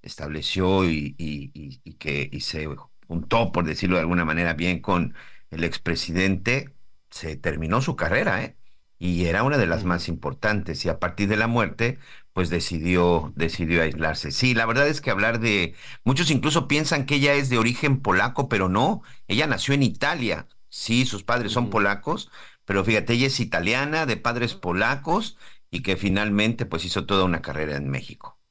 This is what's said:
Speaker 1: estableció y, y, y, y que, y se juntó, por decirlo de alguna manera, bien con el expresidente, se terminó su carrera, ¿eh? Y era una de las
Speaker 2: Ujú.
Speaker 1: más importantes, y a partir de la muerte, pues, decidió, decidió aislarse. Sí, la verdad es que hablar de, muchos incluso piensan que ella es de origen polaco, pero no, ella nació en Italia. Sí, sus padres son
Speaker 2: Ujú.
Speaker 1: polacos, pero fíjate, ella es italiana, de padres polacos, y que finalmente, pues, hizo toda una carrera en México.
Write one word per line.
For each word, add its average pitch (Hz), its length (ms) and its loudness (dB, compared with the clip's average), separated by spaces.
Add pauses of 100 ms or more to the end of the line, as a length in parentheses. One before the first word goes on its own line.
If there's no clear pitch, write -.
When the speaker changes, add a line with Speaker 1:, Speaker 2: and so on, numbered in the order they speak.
Speaker 1:
estableció 90 840 0
y, 73 320 -2
y, 73 360 -6
y, 76 300 -14
y 85 120 -18
que, 71 360 -4
y 73 100 -8
se 76 260 -6 (400)
juntó, 101 440 0
por 87 140 2
decirlo 90 300 2
de 85 60 4
alguna 85 240 2
manera, 82 280 0
bien 85 280 0
con 87 340 0 (360)
el 80 120 -4
expresidente, 92 1120 0 (340)
se 78 280 -8
terminó 80 440 -2
su 135 140 -2
carrera, 101 480 0
¿eh? - 140 -12 (420)
Y 87 260 0
era 90 180 2
una 143 140 2
de 101 100 4
las 85 160 0
Speaker 2:
Ujú. - 20 -4
Speaker 1:
más 87 220 0
importantes, 85 800 -2
y 85 40 2
a 80 100 -2
partir 92 300 0
de 104 80 2
la 113 100 2
muerte, 117 520 0 (340)
pues, 90 160 0
decidió, 85 840 2
decidió 82 480 0
aislarse. 78 480 -2
Sí, 127 240 2
la 117 100 4
verdad 131 220 4
es 147 140 -2
que 123 100 -2
hablar 110 280 2
de, 101 360 0 (280)
muchos 139 280 2
incluso 147 360 2
piensan 147 380 0
que 147 100 0
ella 143 180 4
es 139 160 2
de 123 100 2
origen 127 420 2
polaco, 104 480 2
pero 95 200 2
no, 127 340 2 (240)
ella 123 200 2
nació 135 280 0
en 139 80 4
Italia. 120 640 0 (220)
Sí, 123 360 2
sus 101 180 -4
padres 117 280 0
son 120 180 0
Speaker 2:
Ujú. - 0 -
Speaker 1:
polacos, 104 640 0 (340)
pero 98 180 2
fíjate, 110 300 2
ella 127 140 4
es 131 120 -2
italiana, 131 680 0
de 113 100 -2
padres 120 380 -2
polacos, 135 840 -2 (320)
y - 140 -6
que 95 140 0
finalmente, 104 680 2
pues, 82 200 -4
hizo 87 200 -2
toda 95 200 4
una 85 160 2
carrera 76 360 -4
en 71 120 -4
México. - 500 -8 (120)